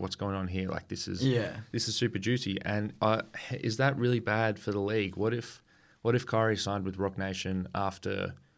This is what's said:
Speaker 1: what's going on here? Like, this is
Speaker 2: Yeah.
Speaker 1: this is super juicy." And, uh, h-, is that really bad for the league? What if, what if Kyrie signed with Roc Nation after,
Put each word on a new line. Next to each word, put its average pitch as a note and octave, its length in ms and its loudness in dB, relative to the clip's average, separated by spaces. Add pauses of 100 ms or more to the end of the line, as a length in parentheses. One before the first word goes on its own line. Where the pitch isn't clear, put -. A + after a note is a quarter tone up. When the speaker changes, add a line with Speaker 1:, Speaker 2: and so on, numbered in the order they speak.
Speaker 1:
what's F#2 160 -4
going G2+ 180 -2
on F#2 140 -2
here? F#2 180 -2
Like, D#2+ 220 -4
this - 180 -6
is G2 180 0
Speaker 2:
Yeah. A2 360 2 (100)
Speaker 1:
this A#2 160 -2
is A2+ 80 -2
super A2+ 240 0
juicy." G#2 440 0
And, G#2 280 -2 (100)
uh, A2 200 4 (280)
h-, - 120 -4
is A2+ 160 0
that C#3 180 4
really B2 240 2
bad G#2+ 400 2
for G#2+ 140 -2
the G2+ 80 0
league? G2+ 340 0
What A2 180 2
if, - 300 -8 (380)
what A#2 120 4
if A#2+ 120 2
Kyrie A2 320 4
signed G2+ 260 0
with F#2+ 140 -4
Roc F#2+ 200 0
Nation F#2+ 560 -2
after, F#2+ 600 -2 (240)